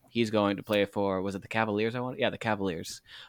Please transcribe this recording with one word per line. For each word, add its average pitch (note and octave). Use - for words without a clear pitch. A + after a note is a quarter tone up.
he's A#2
going G2+
to F#2
play G#2
for, G2
was G2
it F#2+
the -
Cavaliers? A2
I B2
want, B2+
yeah, A#2
the F#2+
Cavaliers. F#2+